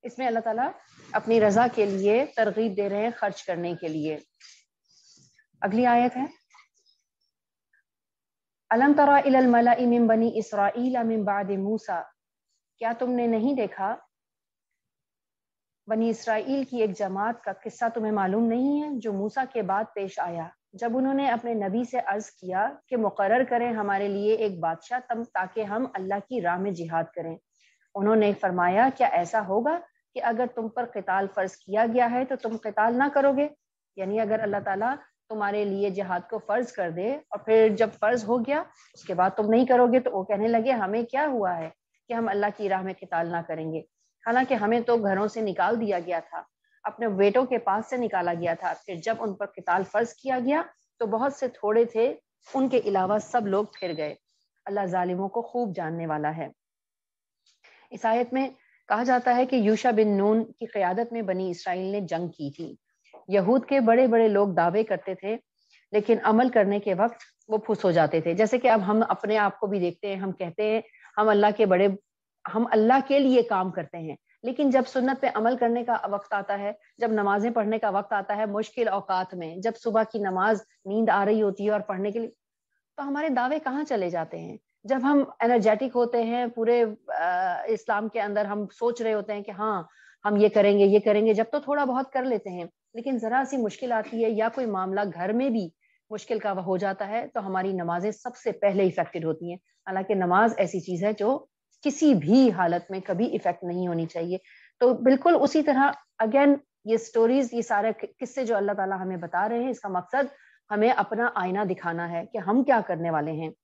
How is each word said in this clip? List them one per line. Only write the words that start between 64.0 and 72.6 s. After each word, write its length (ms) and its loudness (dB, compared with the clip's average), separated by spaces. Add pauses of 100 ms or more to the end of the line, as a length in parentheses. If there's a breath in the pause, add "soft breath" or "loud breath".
लोग 260 2
दावे 300 2
करते 300 -6
थे, 200 -8 (580 soft breath)
लेकिन 260 4
अमल 320 4
करने 300 4
के 140 -2
वक्त 240 0 (320)
वो 80 0
फुस 260 -2
हो 80 4
जाते 280 2
थे। 140 -2
जैसे 240 2
कि 100 2
अब 120 4
हम 220 2
अपने 340 -2
आप 220 0
को 80 -4
भी 140 -2
देखते 280 -4
हैं, 80 -4
हम 160 -6
कहते 400 -4
हैं, 100 0 (340 soft breath)
"हम 140 2
अल्लाह 200 6
के 160 2
बड़े, 320 4 (500)
हम 160 -2